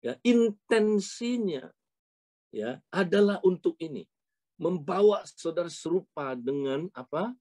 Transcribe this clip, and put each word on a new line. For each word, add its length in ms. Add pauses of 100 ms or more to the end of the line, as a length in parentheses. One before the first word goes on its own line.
ya, 240
intensinya, 1400 (800)
ya, 400
adalah 560
untuk 320
ini, 260 (540)
membawa 680
saudara 460
serupa 640
dengan 580
apa? 380 (100)